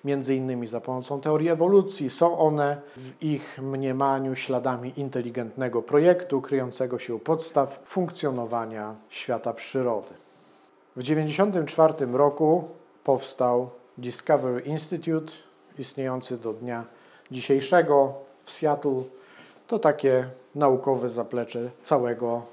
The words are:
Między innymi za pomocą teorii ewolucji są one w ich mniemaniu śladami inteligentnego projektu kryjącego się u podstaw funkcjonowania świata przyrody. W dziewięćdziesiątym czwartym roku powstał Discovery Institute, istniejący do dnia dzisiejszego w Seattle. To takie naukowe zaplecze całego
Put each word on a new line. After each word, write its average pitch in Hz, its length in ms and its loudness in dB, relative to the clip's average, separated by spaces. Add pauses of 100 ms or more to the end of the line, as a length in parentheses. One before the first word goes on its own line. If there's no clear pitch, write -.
Między 135 300 0
innymi 131 320 -4
za 113 140 -6
pomocą 131 400 -6
teorii 156 280 2
ewolucji 175 600 4
są 170 280 4
one 147 380 4 (200)
w 127 260 -14
ich 147 400 -4
mniemaniu 135 720 0
śladami 127 640 -4
inteligentnego 123 840 -4
projektu 151 580 4
kryjącego 127 580 -4
się 117 160 -6
u 110 40 -6
podstaw 156 680 0
funkcjonowania 117 1080 -4 (140)
świata 117 440 -4
przyrody. 120 560 -4 (880)
W 127 60 -10
dziewięćdziesiątym 156 640 2
czwartym 143 500 2
roku 156 480 4 (400)
powstał 127 680 0 (280)
Discovery 127 640 0
Institute, 156 720 -4 (460)
istniejący 127 580 -6
do 113 160 -6
dnia 117 320 -8 (460)
dzisiejszego 139 840 4 (320)
w - 60 -14
Seattle. 143 520 -2 (640)
To 226 120 -4
takie 135 460 2 (300)
naukowe 131 540 2
zaplecze 117 640 -6 (120)
całego 120 600 0 (100)